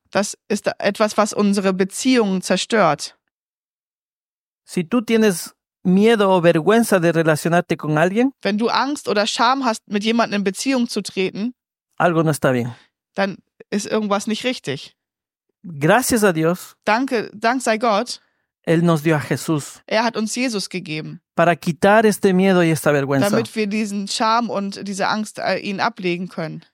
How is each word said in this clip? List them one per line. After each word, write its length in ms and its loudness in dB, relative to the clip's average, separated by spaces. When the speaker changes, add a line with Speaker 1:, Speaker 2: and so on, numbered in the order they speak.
Speaker 1:
Das 240 -2
ist 200 -4
etwas, 360 -2
was 160 2
unsere 400 0
Beziehungen 680 0
zerstört. 720 0
Speaker 2:
Si 200 -4
tú 180 0
tienes 520 0
miedo 520 4
o 60 2
vergüenza 580 4
de 120 4
relacionarte 640 0
con 200 -2
alguien, 360 2
Speaker 1:
Wenn 160 -2
du 100 0
Angst 400 -2
oder 180 0
Scham 380 0
hast, 240 -4
mit 160 -4
jemandem 360 0
in 40 -4
Beziehung 440 -2
zu 140 -6
treten, 520 -6
Speaker 2:
algo 280 2
no 60 2
está 220 0
bien. 200 -4
Speaker 1:
dann 240 -4
ist 160 -4
irgendwas 400 -2
nicht 180 -4
richtig. 520 -8
Speaker 2:
Gracias 460 2
a 80 4
Dios, 520 -2
Speaker 1:
Danke, 500 -2
Dank 280 -2
sei 160 0
Gott, 420 -2
Speaker 2:
Él 200 2
nos 200 2
dio 140 2
a 40 -2
Jesús 640 -4
Speaker 1:
er 180 0
hat 120 -4
uns 180 -4
Jesus 340 -4
gegeben, 520 -10
Speaker 2:
para 220 4
quitar 480 2
este 300 2
miedo 280 4
y 80 2
esta 220 0
vergüenza. 380 0
Speaker 1:
damit 260 -2
wir 100 0
diesen 420 -4
Scham 420 0
und 360 -6
diese 220 -4
Angst, 300 -4
äh, 200 -2
ihn 220 -6
ablegen 480 -4
können. 460 -10